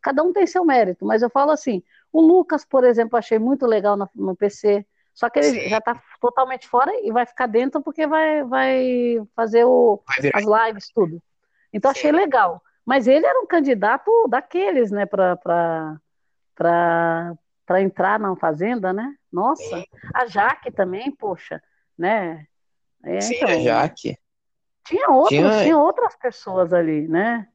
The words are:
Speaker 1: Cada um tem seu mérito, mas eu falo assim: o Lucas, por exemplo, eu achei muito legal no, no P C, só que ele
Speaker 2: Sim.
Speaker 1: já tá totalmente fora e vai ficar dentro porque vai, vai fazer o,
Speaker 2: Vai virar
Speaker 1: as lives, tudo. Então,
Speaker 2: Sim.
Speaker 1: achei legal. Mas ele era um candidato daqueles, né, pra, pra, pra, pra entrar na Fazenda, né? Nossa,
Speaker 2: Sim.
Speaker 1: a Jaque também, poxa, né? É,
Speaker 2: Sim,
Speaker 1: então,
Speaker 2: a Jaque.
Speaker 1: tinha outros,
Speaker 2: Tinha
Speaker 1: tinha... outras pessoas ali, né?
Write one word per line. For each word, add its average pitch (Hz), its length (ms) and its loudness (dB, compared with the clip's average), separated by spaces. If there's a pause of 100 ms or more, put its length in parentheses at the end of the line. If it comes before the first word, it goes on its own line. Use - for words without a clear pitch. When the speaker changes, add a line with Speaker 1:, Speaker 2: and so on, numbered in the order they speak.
Speaker 1:
Cada 277 200 -2
um 359 80 2
tem 381 160 2
seu 370 160 -2
mérito, 226 440 0
mas 220 160 0
eu 240 80 -2
falo 285 220 0
assim: 240 300 -4 (300)
o 311 80 2
Lucas, 330 420 4
por 262 220 0
exemplo, 233 320 2
eu - 20 4
achei 220 200 -2
muito 262 260 0
legal 208 320 2
no, 196 180 -6
no 190 220 -6
P 202 140 -2
C, 202 360 -2 (280)
só 233 160 -4
que 240 80 -2
ele 294 100 2 (140)
Speaker 2:
Sim. 156 80 -8
Speaker 1:
já 220 100 0
tá 233 220 -6 (180)
totalmente 254 480 -2
fora 262 220 2 (120)
e - 100 -4
vai 240 120 2
ficar 247 220 -6
dentro 247 340 -2
porque 311 260 -4
vai, 311 380 0
vai 254 760 0 (120)
fazer 226 300 2
o, 240 420 4
Speaker 2:
Vai - 140 -2
virar 143 180 0
Speaker 1:
as 214 280 2
lives, 208 280 -10
tudo. 170 280 -2 (500)
Então, 214 200 0
Speaker 2:
Sim. 269 60 -6
Speaker 1:
achei 302 140 0
legal. 269 500 0 (220)
Mas 254 220 0
ele 285 180 4
era 523 160 2
um 381 60 -8
candidato 262 640 0 (180)
daqueles, 277 600 -2
né, 202 160 -2
pra, 190 300 0
pra, 165 640 -4 (560)
pra, 170 800 0 (300)
pra 185 160 0
entrar 190 380 0
na 196 160 -4
Fazenda, 185 580 -4
né? 240 220 -8 (180)
Nossa, 214 300 -4
Speaker 2:
Sim. 180 220 -10 (280)
Speaker 1:
a 254 140 -2
Jaque 214 460 -2
também, 196 400 -4
poxa, 180 500 -10 (340)
né? 170 480 -4 (600)
É, 156 160 -6
Speaker 2:
Sim, 247 160 -6
Speaker 1:
então, 294 140 -2
Speaker 2:
a 165 100 0
Jaque. 127 580 -2 (680)
Speaker 1:
tinha 453 260 -2
outros, 294 180 4 (100)
Speaker 2:
Tinha 214 240 2
Speaker 1:
tinha... 311 160 4
outras 381 380 0
pessoas 185 560 -4
ali, 160 340 0
né? 208 480 -2